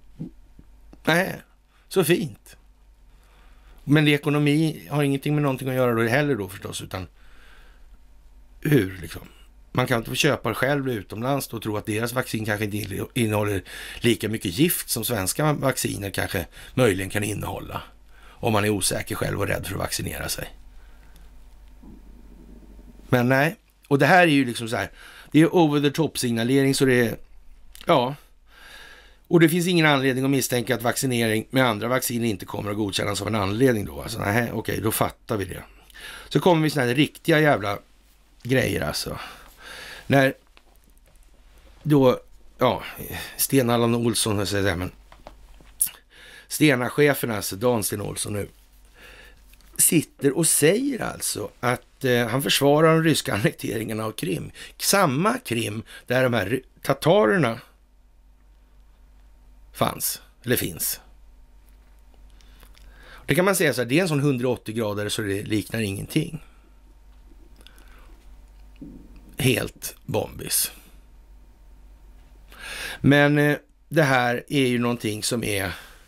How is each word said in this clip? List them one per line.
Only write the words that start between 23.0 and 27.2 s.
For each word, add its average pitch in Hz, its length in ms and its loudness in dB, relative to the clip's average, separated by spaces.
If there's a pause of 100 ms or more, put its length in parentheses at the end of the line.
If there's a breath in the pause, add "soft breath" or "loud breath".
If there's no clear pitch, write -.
Men 123 200 2
nej, 139 280 2 (320)
och 139 100 2
det 143 80 6
här 180 160 8
är 175 40 6
ju 143 180 4
liksom 113 240 -6
så 117 80 -4
här, 98 140 -4 (420 loud breath)
det 147 80 6
är 165 140 6
over 151 260 4
the 143 100 2
top 147 280 -2
signalering 131 560 2
så 139 100 2
det 127 160 4
är, 113 160 0 (680)